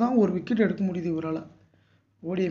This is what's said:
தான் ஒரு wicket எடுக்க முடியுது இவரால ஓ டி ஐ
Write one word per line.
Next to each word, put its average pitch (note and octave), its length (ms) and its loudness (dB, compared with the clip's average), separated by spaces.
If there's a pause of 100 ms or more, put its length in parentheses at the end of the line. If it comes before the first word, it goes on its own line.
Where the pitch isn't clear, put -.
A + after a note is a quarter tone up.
தான் B3+ 200 2
ஒரு F3+ 140 4
wicket A3 280 0
எடுக்க F#3 220 0
முடியுது E3+ 280 -2
இவரால D#3+ 260 -4 (840)
ஓ F3 100 -4
டி F#3+ 100 2
ஐ - 40 0